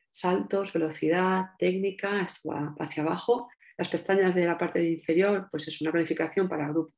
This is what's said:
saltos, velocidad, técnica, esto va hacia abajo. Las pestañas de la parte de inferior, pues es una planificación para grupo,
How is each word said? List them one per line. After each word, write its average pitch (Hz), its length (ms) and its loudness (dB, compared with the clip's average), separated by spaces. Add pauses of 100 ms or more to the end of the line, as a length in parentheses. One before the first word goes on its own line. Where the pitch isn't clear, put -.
(100)
saltos, 196 640 0
velocidad, 180 840 2
técnica, 190 640 0
esto - 260 -8
va 147 320 -6
hacia 151 220 -6
abajo. 180 460 0 (300)
Las 175 100 -4
pestañas 190 460 2
de 175 100 4
la 170 140 2
parte 175 200 -2
de 170 120 2
inferior, 190 600 2
pues 156 160 -6
es 160 140 -8
una 156 100 -2
planificación 165 600 0
para 151 180 -2
grupo, 156 300 -2